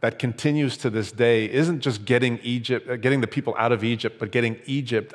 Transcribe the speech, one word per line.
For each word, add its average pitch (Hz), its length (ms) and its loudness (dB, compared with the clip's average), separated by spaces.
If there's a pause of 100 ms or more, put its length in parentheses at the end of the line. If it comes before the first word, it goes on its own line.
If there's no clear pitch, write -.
that - 160 0
continues 139 600 0
to 127 120 -2
this 107 220 -2
day 113 380 4
isn't 151 320 0
just 110 220 -2
getting 123 360 2
Egypt, 120 500 -4
uh, 123 60 -2
getting 131 260 2
the 110 60 0
people - 320 -4
out 117 120 4
of 107 120 0
Egypt, 117 360 -2
but 104 120 -6
getting 117 340 0
Egypt 120 500 -2